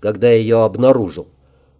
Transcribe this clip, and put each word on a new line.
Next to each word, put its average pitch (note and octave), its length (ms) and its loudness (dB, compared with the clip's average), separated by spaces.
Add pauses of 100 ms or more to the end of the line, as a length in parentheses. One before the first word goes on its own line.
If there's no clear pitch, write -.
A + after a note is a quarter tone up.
когда G#2 280 -2
ее A2+ 320 2
обнаружил?" A2 680 0 (520)